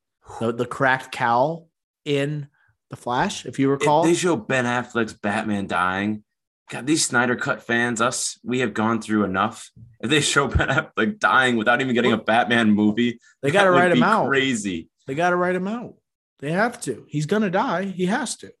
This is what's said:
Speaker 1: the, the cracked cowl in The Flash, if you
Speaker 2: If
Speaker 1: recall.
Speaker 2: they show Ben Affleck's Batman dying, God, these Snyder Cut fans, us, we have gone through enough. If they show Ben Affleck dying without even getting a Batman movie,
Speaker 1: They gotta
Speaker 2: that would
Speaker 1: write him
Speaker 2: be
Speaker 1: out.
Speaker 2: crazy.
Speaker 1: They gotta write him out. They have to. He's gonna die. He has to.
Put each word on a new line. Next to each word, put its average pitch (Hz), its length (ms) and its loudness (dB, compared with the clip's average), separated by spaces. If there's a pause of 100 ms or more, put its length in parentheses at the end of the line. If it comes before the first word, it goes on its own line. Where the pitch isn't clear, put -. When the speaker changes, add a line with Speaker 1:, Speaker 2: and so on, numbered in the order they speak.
(400)
Speaker 1:
the, 117 140 -2
the 120 120 -4
cracked 131 460 0
cowl 131 560 0 (380)
in 143 420 -4 (420)
The - 80 -14
Flash, 139 480 -2
if - 120 -12
you 135 160 2
Speaker 2:
If 135 60 -2
Speaker 1:
recall. 151 240 2
Speaker 2:
they 170 100 4
show 170 220 0
Ben 123 300 -2
Affleck's 120 480 -2
Batman 104 540 -4
dying, 95 560 -2 (460)
God, 127 180 -10
these 151 180 0
Snyder 123 300 0
Cut - 260 -4
fans, 117 400 0
us, - 420 -2
we 123 160 -2
have 110 140 -2
gone 110 280 0
through 107 240 2
enough. 95 440 -2 (300)
If 113 100 -6
they 147 120 4
show 143 260 2
Ben - 220 0
Affleck 110 500 -2
dying 120 380 4
without 120 240 2
even 131 120 -2
getting 117 200 2
a 107 40 2
Batman 117 540 2
movie, 107 480 2 (220)
Speaker 1:
They 143 100 0
gotta 196 140 4
Speaker 2:
that 185 60 6
would 180 60 6
Speaker 1:
write 175 140 4
him 165 80 4
Speaker 2:
be 160 40 4
Speaker 1:
out. 190 240 2
Speaker 2:
crazy. 113 640 -2 (160)
Speaker 1:
They 135 80 -10
gotta 175 220 0
write 180 200 0
him 185 120 -4
out. 220 280 -10 (440)
They 143 120 -6
have 220 300 -2
to. 113 280 -8
He's 147 160 -4
gonna 208 240 0
die. 190 360 -2
He 180 220 -6
has 233 300 -4
to. - 240 -20